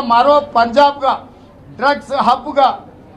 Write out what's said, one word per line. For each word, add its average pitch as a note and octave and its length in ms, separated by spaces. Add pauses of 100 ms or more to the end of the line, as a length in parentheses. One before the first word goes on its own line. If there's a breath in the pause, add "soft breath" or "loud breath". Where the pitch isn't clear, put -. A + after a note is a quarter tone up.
(120)
మరో C#4 240 (200)
పంజాబ్గా, C4+ 560 (680)
డ్రగ్స్ C#4 360 (140)
హబ్గా C4+ 400 (480)